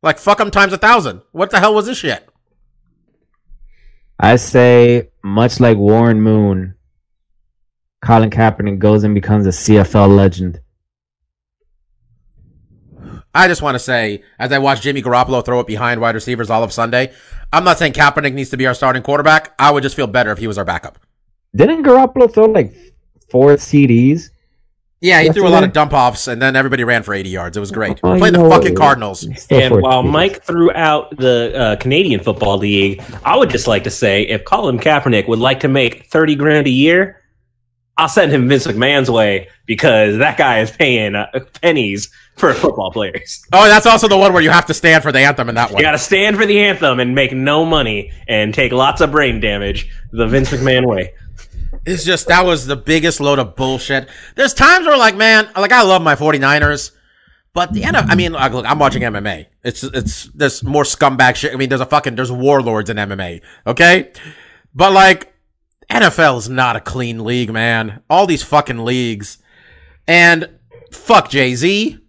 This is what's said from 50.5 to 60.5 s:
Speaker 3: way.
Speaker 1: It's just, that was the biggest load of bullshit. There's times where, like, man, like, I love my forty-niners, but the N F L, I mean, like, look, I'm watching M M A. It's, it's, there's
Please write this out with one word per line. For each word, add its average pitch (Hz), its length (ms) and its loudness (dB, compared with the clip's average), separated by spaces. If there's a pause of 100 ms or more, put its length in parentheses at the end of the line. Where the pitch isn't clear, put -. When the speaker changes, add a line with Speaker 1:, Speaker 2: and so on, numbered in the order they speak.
Speaker 3:
way. 95 260 -4 (720)
Speaker 1:
It's 170 200 -6
just, 175 220 -2
that 175 180 2
was 160 200 -2
the 135 120 -6
biggest 156 420 -2
load 143 200 0
of 107 160 -6
bullshit. 131 520 -6 (280)
There's 269 180 0
times 339 340 4
where, 294 100 4
like, 220 200 2
man, 214 380 2
like, 190 180 0
I 247 80 6
love 185 200 4
my 156 140 2
forty-niners, 147 800 0 (600)
but 175 200 -4
the 202 100 -6
N 330 120 -4
F 254 100 0
L, - 60 -2
I 170 40 2
mean, 175 160 0
like, 135 220 -4
look, 120 120 -6
I'm 143 140 -2
watching 131 240 0
M 113 120 -4
M 101 120 -8
A. 80 220 -10 (140)
It's, 123 200 -10
it's, - 500 -10
there's 147 300 -4